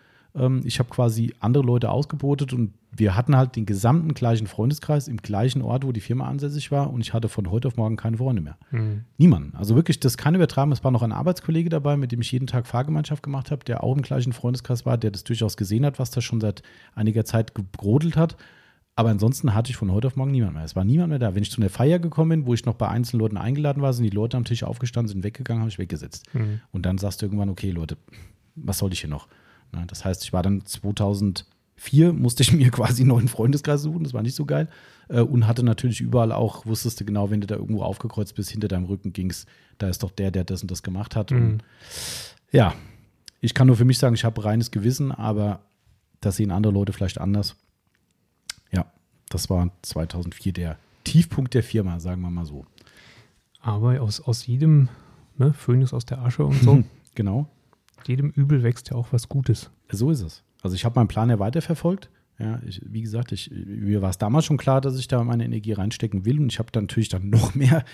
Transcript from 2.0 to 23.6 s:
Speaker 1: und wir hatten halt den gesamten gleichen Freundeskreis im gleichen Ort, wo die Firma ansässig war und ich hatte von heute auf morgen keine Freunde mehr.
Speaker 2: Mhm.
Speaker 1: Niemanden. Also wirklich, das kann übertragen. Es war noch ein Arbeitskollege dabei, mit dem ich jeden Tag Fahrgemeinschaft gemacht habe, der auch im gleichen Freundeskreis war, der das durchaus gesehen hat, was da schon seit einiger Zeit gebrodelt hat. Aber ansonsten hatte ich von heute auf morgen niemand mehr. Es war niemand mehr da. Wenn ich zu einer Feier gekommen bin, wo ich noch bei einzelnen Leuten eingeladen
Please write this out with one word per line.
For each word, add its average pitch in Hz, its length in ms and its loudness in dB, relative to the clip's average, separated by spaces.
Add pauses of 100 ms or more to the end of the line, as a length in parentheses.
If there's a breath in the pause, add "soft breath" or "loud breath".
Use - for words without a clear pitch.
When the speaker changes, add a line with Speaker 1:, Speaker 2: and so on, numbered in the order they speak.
Speaker 1:
und 117 200 -2 (180)
wir 101 240 2
hatten 123 200 2
halt 131 200 4
den 110 100 -2
gesamten 120 500 2
gleichen 113 320 0
Freundeskreis 143 600 -2
im 117 100 -6
gleichen 110 440 0
Ort, 123 240 -2
wo 131 60 -2
die 113 100 -4
Firma 123 260 -2
ansässig 143 440 -6
war 143 200 0
und 123 100 -2
ich - 120 -6
hatte 113 160 0
von 98 220 -4
heute 120 160 0
auf 120 100 -4
morgen 113 200 0
keine 113 200 -2
Freunde 123 240 0
mehr. 73 160 -10 (140)
Speaker 2:
Mhm. 110 340 -4 (120)
Speaker 1:
Niemanden. 95 380 6
Also 101 200 2
wirklich, 160 240 2
das 127 180 0
kann 151 180 0
übertragen. 151 360 2
Es - 120 -2
war 135 80 2
noch 120 120 2
ein 110 80 0
Arbeitskollege 170 580 -2
dabei, 147 280 0
mit 131 140 -2
dem 120 100 -2
ich 110 100 -6
jeden 127 160 -2
Tag 120 200 -2
Fahrgemeinschaft 147 560 -2
gemacht 139 280 -6
habe, 143 120 -6
der 120 200 -4
auch 127 120 2
im 143 60 0
gleichen 127 320 -2
Freundeskreis 120 540 -4
war, 123 100 2
der 113 140 -2
das 98 120 -10
durchaus 110 320 -2
gesehen 107 300 0
hat, 139 140 -2
was 127 120 -4
da - 80 -4
schon 117 220 -2
seit 107 200 -2 (340 loud breath)
einiger 107 300 0
Zeit 113 300 0
gebrodelt 113 640 0
hat. 165 180 2 (600 loud breath)
Aber 113 140 2
ansonsten 110 440 2
hatte 120 160 0
ich 123 80 -8
von 98 140 -2
heute 107 160 0
auf 127 80 -6
morgen 131 160 -2
niemand 110 240 0
mehr. 78 100 -8
Es 78 100 -8
war 92 80 0
niemand 160 260 2
mehr 147 100 -2
da. 107 140 0
Wenn 101 100 0
ich - 80 -6
zu - 100 -2
einer 98 80 2
Feier 156 300 2
gekommen 160 300 0 (120)
bin, 135 60 -4
wo 123 80 2
ich 117 100 -2
noch 117 100 0
bei 107 120 -2
einzelnen 117 340 0
Leuten 104 160 0
eingeladen 139 440 -2